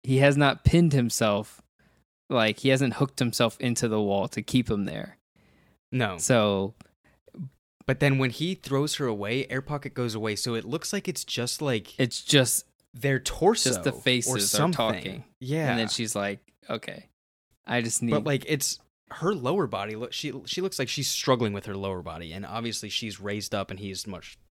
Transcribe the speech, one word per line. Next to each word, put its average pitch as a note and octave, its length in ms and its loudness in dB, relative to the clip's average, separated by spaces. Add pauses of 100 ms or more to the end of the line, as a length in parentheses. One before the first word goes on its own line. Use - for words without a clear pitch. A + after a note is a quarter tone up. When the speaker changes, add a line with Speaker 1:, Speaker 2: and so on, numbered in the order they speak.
Speaker 1:
he C3 140 2
has C#3 180 8
not C#3+ 300 4
pinned E3+ 280 8
himself, A2 680 2 (680)
like, A2 300 2
he C3+ 100 2
hasn't C3+ 260 4
hooked - 240 -2
himself A#2+ 420 2
into A#2+ 260 0
the A2 140 2
wall G2 280 0
to - 120 -6
keep B2 280 0
him G2+ 160 -2
there. - 320 -8 (760)
Speaker 2:
No. A2 240 -2
Speaker 1:
So G#2 560 2 (1120)
Speaker 2:
But C3+ 120 0
then C#3 200 4
when C3 100 2
he D#3 260 -4
throws C#3+ 400 -2
her C#3+ 120 -2
away, A2 420 -2
air C3 120 -4
pocket C#3 320 -8
goes A#2+ 220 -4
away. G#2+ 220 -2
So A#2 160 -4
it A2+ 100 -4
looks C#3 300 -6
like G3+ 140 -4
it's F3 180 -6
just, - 360 -4
like, B2+ 380 -4
Speaker 1:
it's B2+ 240 0
just C3+ 400 4 (300)
Speaker 2:
their C3+ 260 0
torso F#3+ 520 2
Speaker 1:
just F#2+ 120 -2
the C#3 80 2
faces B2+ 400 0
Speaker 2:
or B2+ 60 0
Speaker 1:
are - 20 2
Speaker 2:
something. D3 320 2
Speaker 1:
talking. G#2+ 520 -2 (160)
Speaker 2:
Yeah. C#3 320 -2
Speaker 1:
And A2+ 80 0
then A2+ 100 0
she's A2 260 -4
like, G2+ 240 -2 (300)
"Okay, - 400 -8 (560)
I A#2+ 160 0
just A2+ 220 -2
need" A#2 80 0
Speaker 2:
But, - 120 2
like, C#3+ 240 -2
it's - 320 -2 (300)
her F3+ 240 -2
lower D#3 340 0
body. G#2 280 -6
Look, A#2 180 -8
she, D3 180 -6 (140)
she - 160 -6
looks F#3+ 180 -4
like B2+ 100 -2
she's C#3 200 -2
struggling A#2+ 440 2
with G2+ 120 -6
her G2+ 100 -6
lower G2 260 -4
body, E2 300 -10
and G2 140 -10
obviously A2 420 -6
she's G2+ 320 -6
raised G2+ 340 -6
up, G2+ 180 -4
and F#2+ 80 -10
he's F#2+ 280 -10
much F2+ 300 -14 (180)